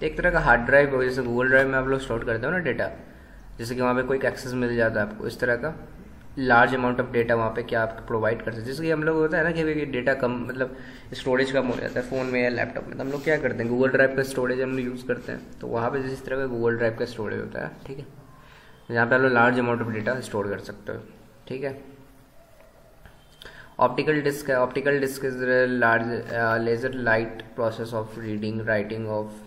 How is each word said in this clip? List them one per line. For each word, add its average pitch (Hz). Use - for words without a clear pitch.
तो 160
एक 156
तरह 175
का 165
hard 120
drive 139
हो, 127
जैसे 127
Google 120
Drive 135
में 135
आप 131
लोग 135
store 107
करते 117
हो 160
ना 180
data, 113
जैसे 117
कि 123
वहाँ 123
पे 127
quick 131
access 123
मिल 120
जाता 110
है 104
आपको, -
इस -
तरह 123
का 156
large 127
amount 123
of 123
data 117
वहाँ 113
पे 117
क्या 113
आप -
provide 110
कर 113
सकते 117
हैं। 113
जैसे 135
कि 160
हम 156
लोग 160
होता 156
है 156
ना 170
कि 165
अभी 151
data 131
कम, 123
मतलब 127
storage 131
कम 131
हो 120
जाता 120
है 123
phone 131
में 127
या 123
laptop 120
में, -
तो 131
हम 135
लोग 143
क्या 156
करते 117
हैं? 117
Google 127
Drive 135
का 139
storage 127
हम 131
लोग 131
यूज़ 123
करते 120
हैं, -
तो 123
वहाँ 120
पे 135
जिस 131
तरह 131
का 135
Google 117
Drive 113
का 120
स्टोरेज 104
होता 107
है, -
ठीक 139
है, 143
जहाँ 117
पे 123
आप 127
लोग 131
large 123
amount 120
of 110
data 120
store 104
कर 101
सकते -
हो, -
ठीक 135
है। 135
ऑप्टिकल 147
डिस्क 139
है, 131
ऑप्टिकल 139
डिस्क 135
is 127
a 127
large, 117
uh, 113
laser 123
light 113
process 113
of 110
reading, 107
writing 107
of 107